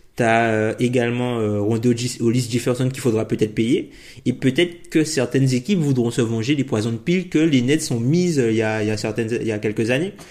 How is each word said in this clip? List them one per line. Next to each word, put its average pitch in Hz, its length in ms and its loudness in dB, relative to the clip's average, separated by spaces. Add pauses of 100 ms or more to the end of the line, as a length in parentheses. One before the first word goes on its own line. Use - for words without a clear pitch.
(160)
t'as, 113 320 2
euh, 110 320 0
également, 123 580 0
euh, 104 220 0
Rondo 113 320 2
Gis-, 120 300 -4
Hollis 117 280 2
Jefferson 123 380 0
qu'il 131 140 -6
faudra 110 260 0
peut-être 107 260 -2
payer, 117 380 0 (340)
et 123 60 0
peut-être 139 580 -2
que 156 140 2
certaines 135 500 0
équipes 170 260 0
voudront 123 320 0
se 131 100 0
venger 113 340 0
des 135 80 0
poisons 117 300 -2
de 113 40 -6
pile 180 320 -2
que - 80 0
les 151 240 4
Nets 139 300 0
ont 120 80 0
mises, 160 400 2
euh, 113 120 2
il 110 60 2
y 110 60 2
a, 110 180 -2
il 107 60 0
y 110 40 0
a 107 60 -2
certaines, 110 320 -2
il 113 180 -2
y 110 40 -2
a 104 80 -2
quelques 110 320 -2
années. 165 220 -2 (180)